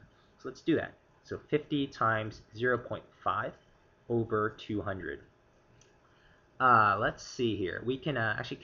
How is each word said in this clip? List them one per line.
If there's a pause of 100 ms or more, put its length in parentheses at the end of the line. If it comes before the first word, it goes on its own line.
(400)
So
let's
do
that. (300)
So (100)
fifty
times (140)
zero
point (200)
five (560)
over
two
hundred. (1400)
Uh,
let's
see
here.
We
can,
uh,
actually